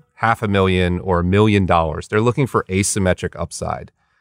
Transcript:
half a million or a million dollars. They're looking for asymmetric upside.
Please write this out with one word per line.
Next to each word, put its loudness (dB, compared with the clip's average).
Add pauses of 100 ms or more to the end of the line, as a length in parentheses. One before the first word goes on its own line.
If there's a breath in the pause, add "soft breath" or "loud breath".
(160)
half -2
a -4
million 2
or -2
a -2
million 4
dollars. 0
They're 0
looking 0
for -2
asymmetric -2
upside. -10 (300)